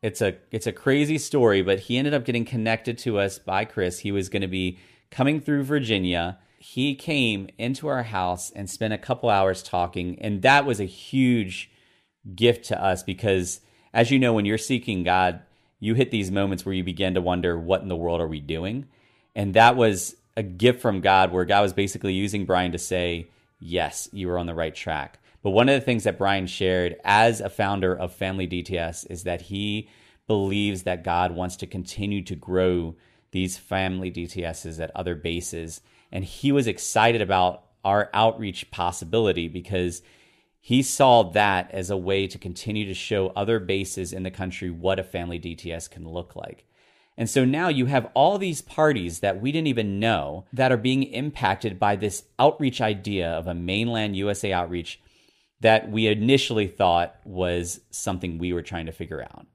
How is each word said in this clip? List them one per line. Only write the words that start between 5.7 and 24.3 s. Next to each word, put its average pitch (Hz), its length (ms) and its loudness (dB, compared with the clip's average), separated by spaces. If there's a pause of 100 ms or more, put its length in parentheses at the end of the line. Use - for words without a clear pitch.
He 139 360 -4
came 117 600 -2
into 131 300 -4
our 131 160 -2
house 92 480 -4
and 98 180 -10
spent 110 240 -4
a 104 40 -4
couple 120 320 -2
hours 95 340 2
talking, 87 560 -4
and 104 220 -4
that 139 240 6
was 117 140 -2
a 101 60 -2
huge 117 840 0 (680)
gift 117 300 4
to - 160 -4
us 90 220 2
because, 95 560 0 (340)
as 113 160 4
you 135 80 4
know, 123 140 4
when 107 140 2
you're 107 120 2
seeking 113 460 -2
God, 90 380 2 (400)
you 107 120 0
hit 127 160 2
these 98 220 0
moments 98 340 -2
where 98 80 -4
you 92 120 -2
begin 92 300 -2
to 92 60 2
wonder, 87 380 0
"What 85 220 0
in 98 80 -10
the 87 80 -2
world 85 240 -2
are 80 80 -2
we 78 100 -6
doing?" 82 460 -6 (500)
And 101 200 -2
that 117 200 10
was 110 400 2 (220)
a 110 60 -4
gift 101 380 2
from 101 200 0
God 92 320 6
where 90 100 2
God 101 200 4
was 95 100 0
basically 98 400 -2
using 98 320 -2
Brian 90 260 2
to 85 60 -6
say, 87 500 -2 (320)
"Yes, 85 540 -4
you 92 160 -6
are 90 80 0